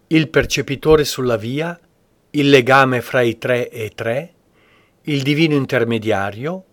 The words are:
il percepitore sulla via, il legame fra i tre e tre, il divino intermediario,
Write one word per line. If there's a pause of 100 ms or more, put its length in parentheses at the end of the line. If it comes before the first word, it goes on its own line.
il
percepitore
sulla
via, (520)
il
legame
fra
i
tre
e
tre, (680)
il
divino
intermediario,